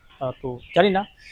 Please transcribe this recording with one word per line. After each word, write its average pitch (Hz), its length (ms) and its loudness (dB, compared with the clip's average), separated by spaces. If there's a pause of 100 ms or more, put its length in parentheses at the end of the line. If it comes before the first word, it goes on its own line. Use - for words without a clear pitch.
(220)
আহ, 131 180 -4
তো 123 200 -10 (140)
জানি 190 160 4
না, 190 120 0 (300)